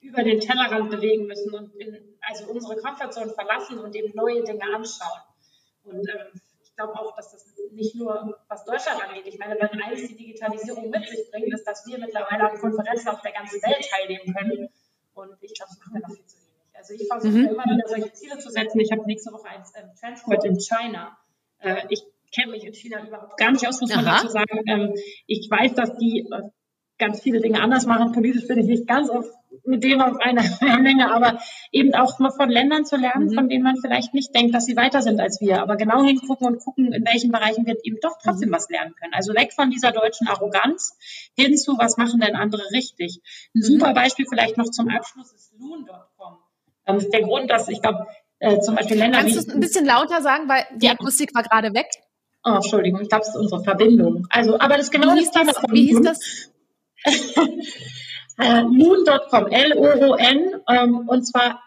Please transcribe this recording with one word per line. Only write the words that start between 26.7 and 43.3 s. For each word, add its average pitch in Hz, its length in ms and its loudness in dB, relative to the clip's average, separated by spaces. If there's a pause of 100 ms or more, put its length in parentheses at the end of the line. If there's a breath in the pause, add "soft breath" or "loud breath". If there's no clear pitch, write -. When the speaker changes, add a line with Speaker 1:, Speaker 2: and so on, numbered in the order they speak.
Speaker 1:
ganz 214 220 -4
viele 233 200 0
Dinge 220 200 0
anders 247 240 2
machen. 233 260 2
Politisch 240 360 0
bin 240 120 0
ich 214 60 2
nicht 233 220 0
ganz 262 220 0
auf, 240 160 -4 (400)
mit 254 180 -2
dem 269 180 2
auf 254 180 2
einer 240 220 2
<laughs> 180 200 0
Wellenlänge, 262 520 4
aber 233 260 2 (320 loud breath)
eben 277 240 4
auch 247 240 2
mal 269 120 2
von 269 180 2
Ländern 285 360 2
zu 294 100 -4
lernen, 247 320 0
Speaker 2:
Mhm. 214 60 0
Speaker 1:
von 254 160 2
denen 254 140 0
man 262 180 2
vielleicht 240 320 -2
nicht 269 220 -4
denkt, 240 200 4
dass 233 100 0
sie 240 100 -2
weiter 254 260 2
sind 214 180 0
als 190 220 -4
wir. 196 200 2
Aber 202 140 -2
genau 220 280 2
hingucken 269 440 0
und 240 120 -2
gucken, 254 340 -2
in 220 120 -2
welchen 233 260 0
Bereichen 220 340 -2
wir 226 180 -4
eben 220 180 -6
doch 320 220 -4
trotzdem 196 260 -2
Speaker 2:
Mhm. 175 40 -2
Speaker 1:
was 165 160 -4
lernen 165 300 -8
können. 170 140 -12
Also 196 200 -4
weg 233 200 0
von 269 180 0
dieser 247 200 0
deutschen 220 360 -2
Arroganz 202 680 -2 (380 loud breath)
hin 277 220 4
zu, 277 200 0
was 233 200 0
machen 233 220 2
denn 214 160 2
andere 208 360 -2
richtig? 180 480 -6 (360 loud breath)